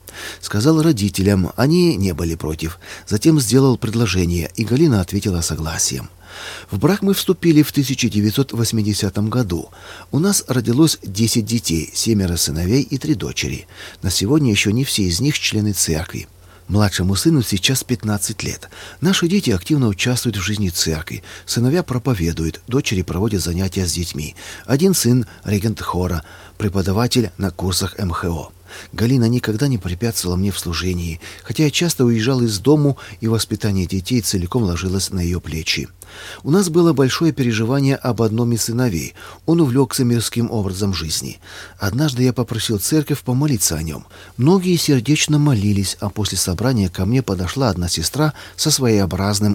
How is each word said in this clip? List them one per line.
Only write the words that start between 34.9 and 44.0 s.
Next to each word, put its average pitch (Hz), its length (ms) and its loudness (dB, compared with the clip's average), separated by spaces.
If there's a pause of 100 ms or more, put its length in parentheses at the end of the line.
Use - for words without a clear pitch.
на 92 100 -2
её 87 200 -2
плечи. - 480 -6 (540)
У 127 80 -2
нас 185 200 2
было 170 240 4
большое 139 380 2
переживание 127 640 0
об 113 260 -2
одном 117 300 2
из 110 120 -2
сыновей. 113 480 -2 (320)
Он 170 160 2
увлёкся 131 440 2
мирским 117 460 0
образом 98 440 -2
жизни. 78 440 -6 (400)
Однажды 123 440 0
я 127 100 4
попросил 113 460 -2
церковь 147 440 -2
помолиться 127 540 0
о 78 60 -4
нём. 78 240 -8 (320)